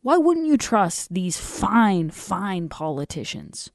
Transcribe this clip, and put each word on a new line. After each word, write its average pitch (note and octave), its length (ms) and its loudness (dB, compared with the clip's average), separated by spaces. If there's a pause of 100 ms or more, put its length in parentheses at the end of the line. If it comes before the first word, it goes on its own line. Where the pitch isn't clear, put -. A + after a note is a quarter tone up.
Why D4 160 4
wouldn't E4 280 4
you D4 120 4
trust F#3 560 0
these F3+ 240 -2
fine, G3+ 720 2
fine F#3 580 -6
politicians? C#3+ 1080 -8